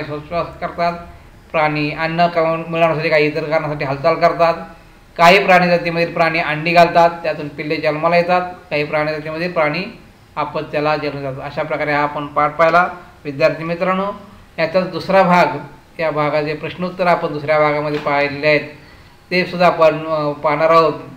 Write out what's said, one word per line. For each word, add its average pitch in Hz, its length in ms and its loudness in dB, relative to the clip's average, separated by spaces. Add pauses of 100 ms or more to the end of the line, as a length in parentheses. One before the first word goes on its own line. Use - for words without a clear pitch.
श्वासोच्छ्वास 151 420 -8 (140)
करतात, 170 320 -4 (580)
प्राणी 151 400 0
अन्न 165 360 0
खाऊन 165 420 0
मिळवण्यासाठी 165 400 0
काही 151 180 4
इतर 151 160 -4
कारणासाठी 151 420 -2
हालचाल 139 300 0
करतात, 165 380 2 (640)
काही 185 280 6
प्राणी 180 220 6
जातीमधील 170 460 0
प्राणी 165 260 0
अंडी 156 340 -2
घालतात, 170 360 6
त्यातून 156 380 -6
पिल्ले 156 280 -6
जन्माला 156 420 0
येतात, 180 340 0 (180)
काही 151 140 -2
प्राणी 151 280 -2
जातीमधील 156 400 -6
प्राणी 170 460 -2 (380)
अपत्याला 151 600 -4
जन्म 143 200 -6
देतात. 139 260 -8
अशा 143 200 -6
प्रकारे 151 280 -4
हा 147 100 0
आपण 147 260 -4
पाठ 147 280 -2
पाहिला. 165 340 4 (340)
विद्यार्थी 147 400 0
मित्रांनो, 185 480 -2 (480)
याचा 185 220 0
दुसरा 185 420 2
भाग, 180 220 4 (540)
या 160 120 -2
भागाचे 147 420 -2
प्रश्नोत्तर 175 540 -6
आपण 165 260 0
दुसऱ्या 151 260 0
भागामध्ये 151 400 0
पाहिलेले 143 480 -2
आहेत, 151 140 4 (680)
ते 175 140 0
सुद्धा 175 220 2
आपण, 160 400 2
अ, 151 240 -2
पाहणार 151 380 0
आहोत. 165 240 6 (240)